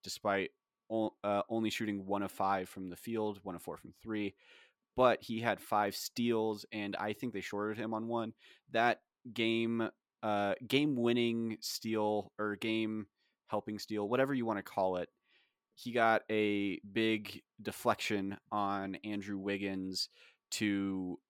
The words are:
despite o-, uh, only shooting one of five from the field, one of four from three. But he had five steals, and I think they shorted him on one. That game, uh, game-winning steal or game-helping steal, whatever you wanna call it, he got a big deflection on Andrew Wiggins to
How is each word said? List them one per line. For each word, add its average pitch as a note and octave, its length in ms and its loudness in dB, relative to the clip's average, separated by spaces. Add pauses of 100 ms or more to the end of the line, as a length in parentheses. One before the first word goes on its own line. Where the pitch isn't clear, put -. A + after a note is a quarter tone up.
despite G2 480 0 (380)
o-, A2 340 -2
uh, G2+ 260 2
only A2+ 200 0
shooting G#2 360 -4
one G2+ 160 -2
of G2 100 -4
five F#2+ 380 0
from F#2 200 -10
the F2 60 -10
field, G#2+ 480 -4
one F#2+ 120 -6
of E2+ 60 -12
four E2+ 160 -10
from - 240 -18
three. G#2+ 340 -4 (600)
But B2 260 6
he A2+ 180 -6
had A2+ 220 0
five G#2 340 2
steals, A2 760 0
and G2+ 260 -4
I G#2+ 160 -4
think A#2 200 -6
they G2 80 -4
shorted G#2 360 -4
him A2+ 160 -4
on A2+ 140 -4
one. A2+ 260 -2 (380)
That A#2 300 4 (320)
game, A2+ 560 0 (320)
uh, G2+ 340 2 (120)
game-winning A#2+ 920 2
steal G#2+ 760 -2
or G#2 200 -2
game-helping G#2+ 1200 -4
steal, G#2 280 -4
whatever C3 260 4
you B2 120 2
wanna G#2 180 0
call F#2+ 340 2
it, F2 120 -4 (680)
he - 180 -10
got A2+ 360 6
a G#2 500 2
big G#2+ 640 0 (200)
deflection G#2 760 0 (140)
on G2 440 -2 (100)
Andrew G2+ 320 -6
Wiggins F#2+ 720 -2 (420)
to G2 680 0 (120)